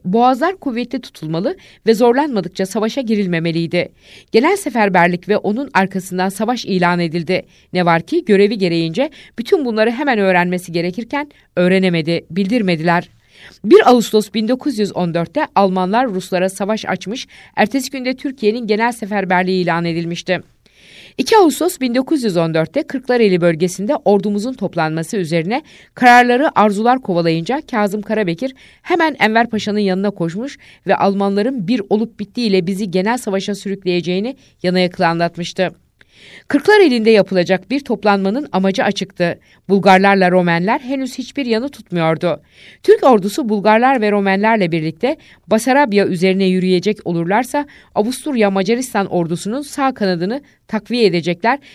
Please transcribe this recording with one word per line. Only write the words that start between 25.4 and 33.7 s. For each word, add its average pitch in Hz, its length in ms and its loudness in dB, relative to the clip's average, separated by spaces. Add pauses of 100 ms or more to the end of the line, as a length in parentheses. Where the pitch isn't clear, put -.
kararları 247 680 4
arzular 220 420 2
kovalayınca 170 600 -2 (100)
Kazım 208 300 -2
Karabekir 214 540 -4 (260)
hemen 330 380 0
Enver 226 300 2
Paşa'nın 208 300 -4
yanına 196 320 0
koşmuş 202 460 -6 (300)
ve 196 80 2
Almanların 202 720 0
bir 247 220 0
olup 226 300 -2
bittiğiyle 190 480 -2
bizi 196 240 -4
genel 190 260 -2
savaşa 196 380 -4
sürükleyeceğini 190 800 -4 (280)